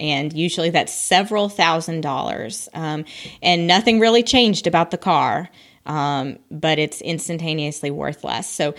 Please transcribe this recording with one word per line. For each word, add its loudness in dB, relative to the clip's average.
And -2
usually -2
that's 0
several 0
thousand 0
dollars. -6
Um, -6
and 2
nothing 4
really 6
changed 4
about 4
the -4
car. 0
Um, -2
but 0
it's -4
instantaneously -4
worth -6
less. -6
So -2